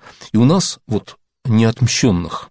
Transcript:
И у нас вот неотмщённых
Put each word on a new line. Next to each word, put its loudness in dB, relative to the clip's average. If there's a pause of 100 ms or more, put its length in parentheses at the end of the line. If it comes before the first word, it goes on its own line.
(320)
И -2
у 4
нас 0
вот -8 (300)
неотмщённых 0